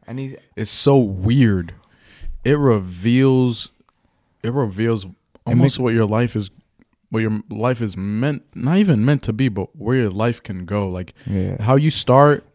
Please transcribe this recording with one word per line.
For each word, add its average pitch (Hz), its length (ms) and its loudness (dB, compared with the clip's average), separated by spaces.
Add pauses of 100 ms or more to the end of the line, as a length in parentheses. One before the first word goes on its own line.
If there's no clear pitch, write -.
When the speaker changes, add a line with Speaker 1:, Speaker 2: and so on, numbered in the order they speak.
Speaker 1:
And 123 120 -12
he's 135 160 -10 (220)
Speaker 2:
it's 110 140 -6
so - 260 2
weird. 101 800 2 (720)
It 139 140 2
reveals, 120 1120 2 (720)
it 117 100 -4
reveals 113 520 -2
Speaker 1:
It 92 60 -16 (360)
Speaker 2:
almost 123 320 2
Speaker 1:
make 127 60 -2
Speaker 2:
what 117 100 0
your 113 120 2
life 113 280 -2
is, 104 160 -4 (600)
what 113 100 -2
your 110 200 -2 (100)
life 113 320 -2
is 98 140 -6
meant, 110 460 -4 (140)
not 147 220 0
even 160 260 2
meant 139 200 2
to 120 80 -4
be, 123 160 0
but 98 280 -6
where 123 200 -2
your 117 140 0
life 110 320 -2
can 90 220 -10
go. 98 240 -2
Like, 90 240 -8 (140)
Speaker 1:
Yeah. 95 360 -4
Speaker 2:
how 123 140 4
you 151 140 2
start 143 540 2 (100)